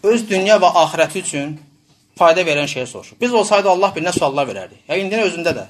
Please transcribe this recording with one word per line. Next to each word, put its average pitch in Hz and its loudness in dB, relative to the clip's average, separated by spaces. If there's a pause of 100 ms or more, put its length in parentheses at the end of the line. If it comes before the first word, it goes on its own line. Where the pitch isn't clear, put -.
Öz 226 0
dünya 196 4
və 175 6 (140)
axirəti 160 -2
üçün 151 -8 (580)
fayda 170 4
verən 147 -2
şeyi 127 -8
soruşur. - -18
Biz 240 0
olsaydı 202 2
Allah 185 2
birinə 170 -2
suallar 143 0
verərdi. 95 -12 (120)
Ya 160 -4
indinin 202 -2
özündə 170 -2
də. 98 -12